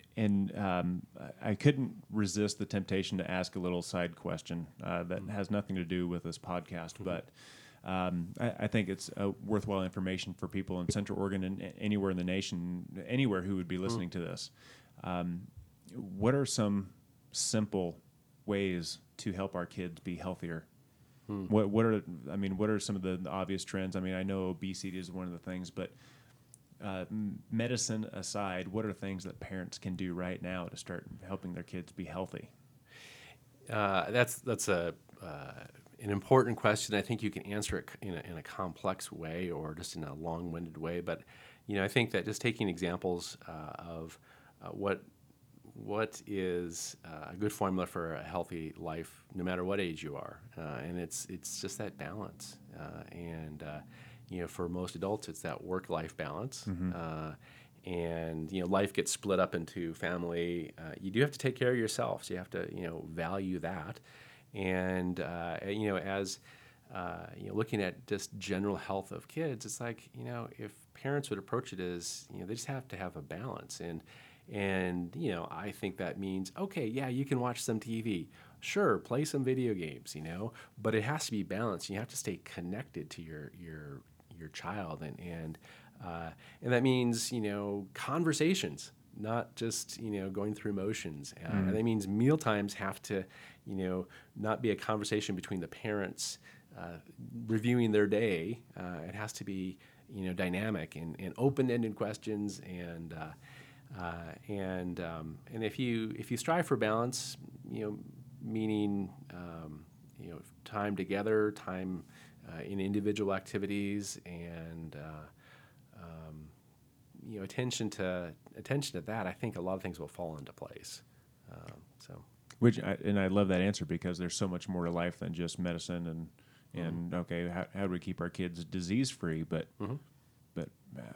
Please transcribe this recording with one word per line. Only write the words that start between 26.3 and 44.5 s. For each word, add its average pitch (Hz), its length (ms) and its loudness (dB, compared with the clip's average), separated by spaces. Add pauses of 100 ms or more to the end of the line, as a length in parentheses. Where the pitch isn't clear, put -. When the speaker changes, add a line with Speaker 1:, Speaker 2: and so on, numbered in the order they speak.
Speaker 1:
uh, 95 300 -2
m-, 107 280 -2 (120)
medicine 113 600 2
aside, 92 540 -2
what 107 180 0
are 101 80 0
things 95 320 -4
that - 160 -8
parents 92 360 -6
can 92 200 -2
do 90 160 0
right 90 280 -2
now 87 260 -2
to - 100 -10
start - 280 -8 (220)
helping 92 260 -4
their 87 100 -6
kids 87 280 -8
be 92 140 -6
healthy? 87 440 -4 (1200)
Speaker 2:
Uh, 98 420 4
that's, 120 280 6
that's - 300 0
a, 85 240 4 (280)
uh, 139 300 -8 (480)
an 107 120 -2
important 113 460 8
question. - 380 4
I 101 60 6
think 110 220 0
you 104 60 2
can - 140 -6
answer 104 360 -2
it - 100 -8
c-, - 200 -10
in 87 60 -4
a, 80 60 -6
in 85 160 -8
a 76 60 -8
complex - 680 -2
way 82 380 -4
or 78 240 -4
just 80 220 -8
in 82 80 -4
a 71 100 -6
long-winded 82 640 -4
way. 85 240 -2
But, 85 200 -2 (440)
you 104 100 -2
know, 95 80 6
I 98 40 6
think 117 240 6
that 90 140 4
just 107 160 -4
taking 113 280 4
examples, 87 680 0 (100)
uh, 78 320 -8
of, 82 400 -8 (440)